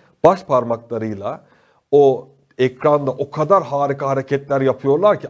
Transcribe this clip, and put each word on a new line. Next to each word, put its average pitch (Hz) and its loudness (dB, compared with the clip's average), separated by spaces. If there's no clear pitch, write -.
baş 185 4
parmaklarıyla 113 -6
o 139 4
ekranda 135 0
o - -8
kadar 156 0
harika 139 -4
hareketler 139 -4
yapıyorlar 139 0
ki - -14